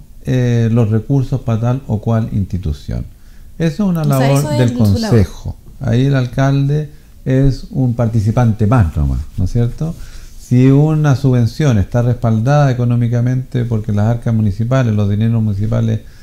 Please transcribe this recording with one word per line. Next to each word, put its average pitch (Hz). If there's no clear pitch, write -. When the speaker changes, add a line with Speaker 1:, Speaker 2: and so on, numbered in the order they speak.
Speaker 1:
eh, 120
los 113
recursos 127
para 113
tal 123
o 107
cual 113
institución. 76
Eso 165
es 196
una 165
Speaker 2:
O 151
sea, 139
Speaker 1:
labor 139
Speaker 2:
eso 143
es -
Speaker 1:
del 123
Speaker 2:
su 240
labor. 104
Speaker 1:
consejo. 185
Ahí 120
el 139
alcalde 139
es 131
un 127
participante 113
más 104
nomás, 67
¿no 92
es 90
cierto? 139
Si 127
una 151
subvención 123
está 120
respaldada 120
económicamente 123
porque 113
las 101
arcas 117
municipales, 110
los 104
dineros 113
municipales 110